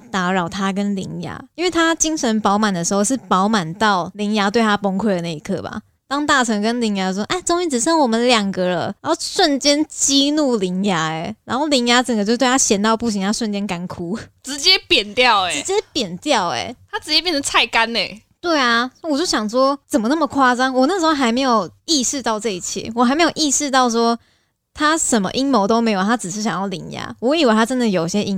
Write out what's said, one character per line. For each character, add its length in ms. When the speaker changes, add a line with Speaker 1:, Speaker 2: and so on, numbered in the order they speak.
Speaker 1:
打 220
扰 160
他 240
跟 240
铃 260
芽， 180
因 80
为 80
他 240
精 240
神 220
饱 180
满 160
的 100
时 80
候 120
是 120
饱 320
满 260
到 400
铃 200
芽 160
对 100
他 160
崩 220
溃 160
的 80
那 100
一 60
刻 240
吧。 200
当 200
大 180
臣 160
跟 200
铃 160
芽 160
说 100
“哎， 100
终 220
于 40
只 120
剩 180
我 80
们 220
两 240
个 160
了”， 320
然 120
后 80
瞬 380
间 300
激 440
怒 240
铃 280
芽， 220
哎， 280
然 140
后 100
铃 180
芽 160
整 140
个 80
就 120
对 100
他 120
闲 220
到 160
不 140
行， 120
他 100
瞬 200
间 140
干 200
哭。 300
Speaker 2:
直 160
接 140
扁 280
掉， 300
哎。 100
Speaker 1:
直 80
接 100
扁 260
掉， 300
哎。 260
Speaker 2:
他 100
直 100
接 120
变 100
成 100
菜 240
干， 300
哎。 240
Speaker 1:
对 220
啊， 280
我 160
就 80
想 240
说 280
怎 120
么 80
那 80
么 120
夸 280
张？ 200
我 120
那 140
时 60
候 80
还 180
没 80
有 280
意 180
识 180
到 160
这 120
一 100
切， 340
我 80
还 120
没 80
有 120
意 160
识 200
到 180
说 280
他 240
什 220
么 120
阴 180
谋 160
都 140
没 120
有， 100
他 120
只 160
是 120
想 180
要 60
铃 240
芽。 300
我 140
以 120
为 80
他 100
真 120
的 120
有 180
些 160
阴 160